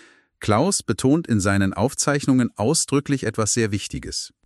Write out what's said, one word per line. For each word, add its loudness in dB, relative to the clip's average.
Klaus 0
betont 2
in 2
seinen 2
Aufzeichnungen 0
ausdrücklich 0
etwas -2
sehr 2
Wichtiges. -8